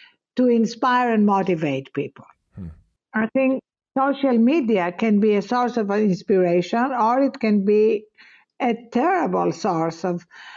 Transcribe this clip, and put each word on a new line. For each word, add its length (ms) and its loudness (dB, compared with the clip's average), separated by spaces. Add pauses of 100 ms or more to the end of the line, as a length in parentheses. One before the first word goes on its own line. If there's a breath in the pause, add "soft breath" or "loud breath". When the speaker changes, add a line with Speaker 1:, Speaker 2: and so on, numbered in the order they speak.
(360 loud breath)
Speaker 1:
to 100 2
inspire 640 0
and 140 2
motivate 680 -2
people. 320 -10 (280)
Speaker 2:
Hmm. 140 -14 (460)
Speaker 1:
I 200 0
think 260 0 (380)
social 400 0
media 540 2
can 260 0
be 160 2
a 80 0
source 340 -2
of 140 -2
inspiration, 1000 0
or 280 0
it 200 -2
can 240 0
be 400 2 (560 loud breath)
a 140 0 (180)
terrible 580 0
source 540 -4
of 200 -4 (320 loud breath)